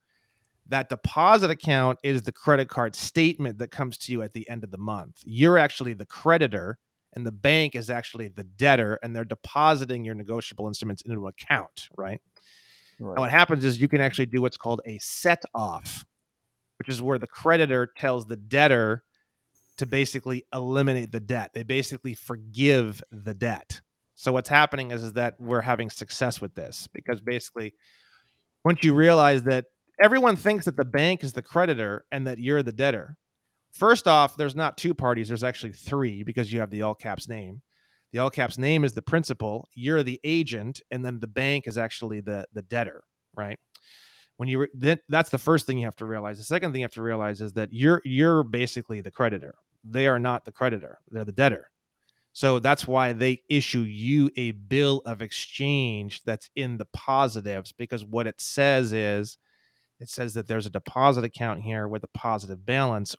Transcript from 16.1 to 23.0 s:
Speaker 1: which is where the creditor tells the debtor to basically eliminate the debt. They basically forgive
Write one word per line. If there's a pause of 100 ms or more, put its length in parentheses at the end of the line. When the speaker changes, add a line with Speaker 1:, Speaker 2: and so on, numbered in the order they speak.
Speaker 1:
which
is
where
the
creditor
tells
the
debtor (720)
to
basically
eliminate
the
debt.
They
basically
forgive